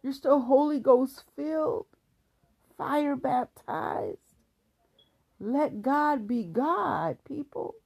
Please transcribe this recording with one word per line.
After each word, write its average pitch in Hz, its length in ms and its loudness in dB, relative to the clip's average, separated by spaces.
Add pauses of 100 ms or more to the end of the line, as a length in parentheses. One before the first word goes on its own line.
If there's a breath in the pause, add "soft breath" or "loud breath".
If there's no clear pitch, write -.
You're 269 100 -6
still 277 280 4
Holy 277 380 4
Ghost 262 440 4 (120)
filled, 311 520 -4 (880)
fire 285 380 -2
baptized. - 1000 -4 (1200)
Let 233 420 -2
God 277 460 0
be 233 160 -2
God, 202 760 -2 (100)
people. - 480 -10 (100)